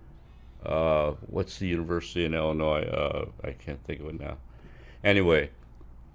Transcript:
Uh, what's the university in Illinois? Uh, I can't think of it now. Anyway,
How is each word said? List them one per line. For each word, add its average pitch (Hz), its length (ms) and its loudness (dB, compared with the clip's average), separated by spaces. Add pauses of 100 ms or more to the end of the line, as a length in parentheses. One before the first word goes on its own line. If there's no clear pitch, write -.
(640)
Uh, 78 460 4 (160)
what's - 320 -4
the 95 80 -2
university 85 580 0
in 80 80 0
Illinois? 78 480 2
Uh, 73 440 -2 (180)
I 71 80 -6
can't - 340 -10
think 73 160 -8
of 73 60 -10
it - 120 -8
now. 69 180 -10 (680)
Anyway, 85 480 6 (640)